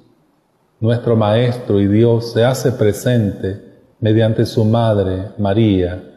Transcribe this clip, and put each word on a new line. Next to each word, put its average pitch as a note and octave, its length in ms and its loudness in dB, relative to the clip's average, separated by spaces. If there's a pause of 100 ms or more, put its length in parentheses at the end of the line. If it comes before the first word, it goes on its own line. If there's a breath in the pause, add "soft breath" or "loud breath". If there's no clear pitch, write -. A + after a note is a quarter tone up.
(800)
nuestro A#2 360 0
Maestro A2 640 0
y G2+ 60 2
Dios, A2+ 460 2
se A2+ 120 0
hace C3 280 0
presente G2+ 880 -2 (380)
mediante A2 440 2
su G#2+ 200 0
Madre G#2+ 640 0 (100)
María, G2 640 0 (140)